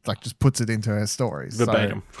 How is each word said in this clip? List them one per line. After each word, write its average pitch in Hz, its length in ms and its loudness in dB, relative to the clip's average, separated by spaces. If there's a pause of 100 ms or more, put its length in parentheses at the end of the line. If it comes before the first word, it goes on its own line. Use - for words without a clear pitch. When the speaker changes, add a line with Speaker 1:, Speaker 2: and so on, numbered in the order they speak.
Speaker 1:
like, - 160 -4
just - 180 -10
puts 131 220 4
it 113 80 0
into 110 220 0
her 104 160 0
stories. 101 500 -4
So 117 80 4
Speaker 2:
Verbatim. 107 380 0 (160)